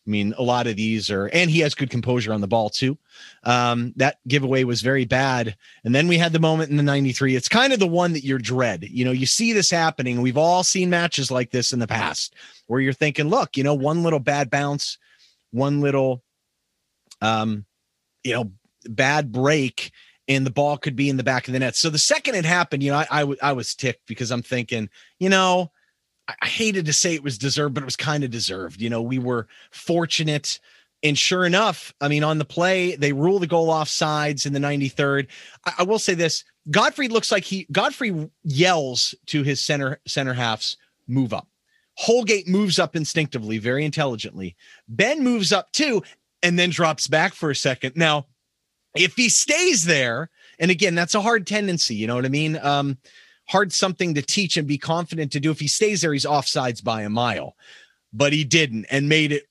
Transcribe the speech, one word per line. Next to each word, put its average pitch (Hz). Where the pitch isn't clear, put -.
I 107
mean, 104
a 127
lot 123
of 113
these 110
are, 98
and 175
he 160
has 147
good 135
composure 120
on 107
the 98
ball 110
too. 139
Um, 120
that 135
giveaway 131
was 120
very 131
bad. 127
And 117
then 156
we 175
had 165
the 160
moment 160
in 147
the 147
ninety-three. 139
It's 123
kind 262
of 233
the 190
one 170
that 139
you're 135
dread. 113
You 120
know, 127
you 131
see 226
this 202
happening. 147
We've 127
all 175
seen 180
matches 170
like 127
this 123
in 123
the 117
past 101
where 123
you're 135
thinking, 151
"Look, 196
you 131
know, 147
one 151
little 160
bad 143
bounce, 143
one 143
little, 135
um, 110
you 127
know, 110
bad 131
break, 135
and 135
the 135
ball 143
could 135
be 139
in 135
the 127
back 127
of 127
the 127
net." 127
So 165
the 151
second 294
it 180
happened, 165
you 139
know, 147
I, 151
I, 147
w-, 139
I 143
was 123
ticked -
because 117
I'm 120
thinking, 117
you 185
know, 185
I, -
I -
hated 196
to 151
say 170
it 143
was 127
deserved, 139
but 143
it 135
was 127
kind 147
of 123
deserved. 95
You 117
know, 117
we 127
were 123
fortunate. 160
And 147
sure 180
enough, 185
I 143
mean, 147
on 156
the 147
play, 180
they 143
rule 170
the 175
goal 165
offsides 151
in 143
the 139
ninety-third. 139
I, 175
I 175
will 196
say 190
this, 165
Godfrey 269
looks 226
like 202
he, 190
Godfrey 196
yells 147
to 147
his 139
center, 139
center 131
halves, 117
"Move 123
up." -
Holgate 214
moves 190
up 175
instinctively, 127
very 123
intelligently. 113
Ben 233
moves 226
up 190
too, 254
and 175
then 180
drops 160
back 156
for 156
a 131
second. 131
Now, 151
if 175
he 240
stays 302
there, 139
and 165
again, 175
that's 170
a 220
hard 220
tendency, 196
you 107
know 120
what 127
I 131
mean? 156
Um, 139
hard 190
something 180
to 143
teach -
and 156
be 139
confident 165
to 147
do. 156
If 147
he 147
stays 208
there, 165
he's 139
offsides 135
by 110
a 104
mile. 107
But 139
he 151
didn't 131
and 139
made 151
it 143